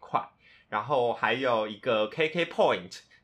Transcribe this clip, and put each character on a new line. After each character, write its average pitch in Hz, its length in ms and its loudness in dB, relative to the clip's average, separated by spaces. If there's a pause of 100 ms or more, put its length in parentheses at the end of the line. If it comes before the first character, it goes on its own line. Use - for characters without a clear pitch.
块， - 220 -4 (480)
然 107 140 -2
后 123 280 2
还 110 220 0
有 120 340 0
一 107 80 -10
个 107 300 0
K 160 240 -2
K 170 160 -2
Point 113 540 0 (240)